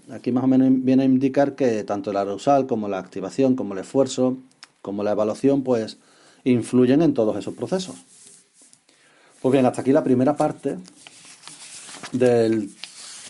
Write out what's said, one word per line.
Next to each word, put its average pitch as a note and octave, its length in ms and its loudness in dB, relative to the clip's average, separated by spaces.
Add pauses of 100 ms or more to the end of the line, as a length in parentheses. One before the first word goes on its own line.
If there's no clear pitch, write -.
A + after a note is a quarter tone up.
(120)
aquí A#2+ 200 -6
más B2+ 120 0
o C3 40 2
menos C3 240 4
viene C3 320 2
a - 20 2
indicar C3+ 500 2
que A2+ 280 0
tanto G#2 280 -6
el G2 60 -2
arousal G2+ 500 0
como A2 200 -4
la G2 120 -4
activación, G2 560 -2
como G2+ 180 -8
el F#2+ 60 -6
esfuerzo, B2+ 580 -2 (440)
como G2+ 220 -6
la G#2 80 0
evaluación, A2 520 0
pues A#2 340 -2 (460)
influyen B2 580 2
en D#3 120 2
todos G#2+ 220 0
esos G#2 200 -8
procesos. F3+ 400 -8 (1500)
Pues C3 100 2
bien, C3+ 140 4
hasta A#2+ 160 0
aquí A#2 100 0
la D3+ 120 4
primera C3 340 2
parte D3+ 400 -4 (1300)
del, A#2 580 2 (600)